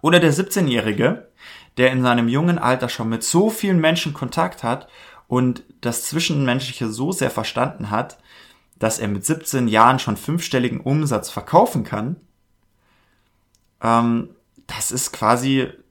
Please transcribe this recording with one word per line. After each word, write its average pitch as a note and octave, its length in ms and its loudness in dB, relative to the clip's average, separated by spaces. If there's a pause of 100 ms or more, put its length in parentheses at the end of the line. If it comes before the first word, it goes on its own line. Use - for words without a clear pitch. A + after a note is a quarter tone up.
Oder E3+ 180 6
der D#3+ 140 6
siebzehnjährige, C3 960 0 (500)
der B2+ 120 6
in B2+ 120 0
seinem A#2+ 240 4
jungen E3 320 2
Alter B2+ 300 0
schon A2+ 200 -6
mit A2+ 140 -4
so G3+ 260 2
vielen G3 300 0
Menschen D#3+ 340 0
Kontakt E3 480 -6
hat B2+ 260 -4 (400)
und B2+ 360 0 (180)
das A#2 240 -4
Zwischenmenschliche C3 840 -2
so B2+ 220 -4
sehr - 200 -2
verstanden A2+ 580 -6
hat, A2+ 300 -4 (580)
dass A2 220 -2
er G#2+ 80 -4
mit G2 180 -4
siebzehn C#3 420 -2
Jahren A2+ 300 6
schon G#2+ 200 -4
fünfstelligen B2+ 640 -2
Umsatz C#3 480 -2
verkaufen F3 540 0
kann, A#2 340 -6 (1600)
ähm, A#2 480 2 (380)
das - 240 -8
ist B2 200 -6
quasi B2 560 2 (240)